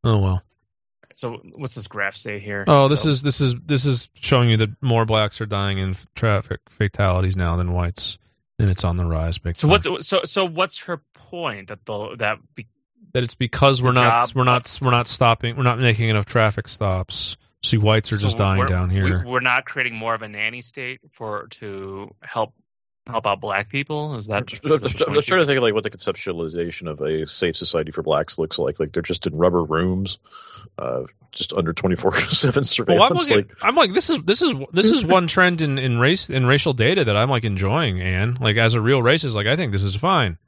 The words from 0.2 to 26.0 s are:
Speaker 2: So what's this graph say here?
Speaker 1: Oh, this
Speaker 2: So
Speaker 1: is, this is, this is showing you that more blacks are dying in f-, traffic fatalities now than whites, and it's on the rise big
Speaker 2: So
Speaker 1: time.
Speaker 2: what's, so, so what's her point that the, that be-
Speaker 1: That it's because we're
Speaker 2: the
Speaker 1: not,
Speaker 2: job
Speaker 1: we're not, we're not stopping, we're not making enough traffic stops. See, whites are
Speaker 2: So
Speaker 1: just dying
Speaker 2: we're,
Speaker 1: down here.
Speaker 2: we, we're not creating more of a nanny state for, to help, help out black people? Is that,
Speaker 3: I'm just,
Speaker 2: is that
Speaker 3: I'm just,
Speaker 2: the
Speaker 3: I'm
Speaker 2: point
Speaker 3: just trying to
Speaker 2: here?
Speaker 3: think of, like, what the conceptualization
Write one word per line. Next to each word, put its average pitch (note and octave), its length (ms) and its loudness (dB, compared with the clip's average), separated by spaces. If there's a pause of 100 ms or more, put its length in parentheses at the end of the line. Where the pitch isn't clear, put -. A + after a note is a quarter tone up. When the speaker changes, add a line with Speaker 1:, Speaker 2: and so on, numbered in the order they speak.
Speaker 2:
So A#2 280 -10 (160)
what's C3+ 180 -10
this G2+ 140 -12
graph G2 280 -6
say G#2 220 -10
here? G2+ 300 -8
Speaker 1:
Oh, C#3 200 6
this D3 140 2
Speaker 2:
So D#3+ 60 0
Speaker 1:
is, C3+ 140 0
this C#3+ 180 -2
is, C3 140 2 (120)
this C#3 180 0
is C3 300 0
showing B2 360 4
you A2 80 4
that A2 120 2 (100)
more A#2 240 2
blacks A2 360 0
are A2 60 -6
dying G2 320 -2
in F#2+ 120 -2
f-, - 240 -8
traffic G#2+ 460 -2 (100)
fatalities F#2+ 680 0
now E2+ 200 0
than F2 160 -2
whites, F2 460 -4 (400)
and G2+ 120 4
it's F2+ 140 -2
on F2 120 0
the F2+ 80 0
rise E2 340 -2
big - 180 -6
Speaker 2:
So - 120 -2
Speaker 1:
time. F#3 240 4
Speaker 2:
what's, - 140 -6
so, F#3+ 180 0
so G3 200 -2
what's F3+ 400 -4
her F3 140 -8 (160)
point A2+ 540 -10
that G2+ 160 -14
the, G#2 320 -8
that G#2+ 220 -4 (160)
be- - 140 -18 (440)
Speaker 1:
That B2+ 120 0
it's A#2 100 -8
because C3 480 2
we're B2+ 100 4
Speaker 2:
the B2 100 4
Speaker 1:
not, A#2+ 260 4
Speaker 2:
job - 80 -6
Speaker 1:
we're B2+ 80 2
not, B2 360 0
we're C3 120 2
not A#2+ 160 2
stopping, A#2 480 2
we're C#3 80 -4
not A#2+ 160 2
making A#2 280 2
enough G#2+ 180 0
traffic A2 420 0
stops. - 680 -4 (280)
See, - 140 2
whites G#2+ 340 2
are G#2+ 40 -2
Speaker 2:
So G2+ 100 0
Speaker 1:
just F#2+ 120 0
dying F#2+ 220 2
Speaker 2:
we're, F#2+ 60 2
Speaker 1:
down F2+ 240 0
here. F#2 340 2
Speaker 2:
we, B2 80 -8
we're B2+ 80 0
not B2+ 240 0
creating B2 320 -6
more A2+ 180 -4
of A2 80 -8
a G#2+ 60 -12
nanny G#2+ 320 -8
state B2+ 400 -12 (100)
for, G#2+ 420 -10
to G2 720 -12
help, - 320 -6 (500)
help A2+ 220 -4
out G2 140 0
black G2+ 280 -4
people? D3 460 -6
Is G#2+ 140 -10
that, G#2 80 -2
Speaker 3:
I'm G#2 100 -2
just, - 180 -18
Speaker 2:
is C#3+ 60 0
that C#3 160 2
Speaker 3:
I'm - 40 0
just, - 80 -8
Speaker 2:
the D#3 80 2
Speaker 3:
I'm - 20 -4
Speaker 2:
point C#3+ 80 0
Speaker 3:
just D3 120 0
trying F#3 100 4
to E3+ 40 6
Speaker 2:
here? D3 40 4
Speaker 3:
think C#3 100 2
of, B2+ 80 2
like, G#2+ 100 4
what G#2+ 80 2
the G#2+ 80 -4
conceptualization E2+ 1000 -6